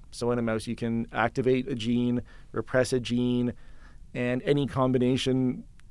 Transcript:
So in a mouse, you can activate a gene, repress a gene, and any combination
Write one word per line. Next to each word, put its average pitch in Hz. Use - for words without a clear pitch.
So 120
in 120
a -
mouse, 110
you 117
can 113
activate 127
a 135
gene, 120
repress 127
a 131
gene, 123
and 123
any 143
combination 131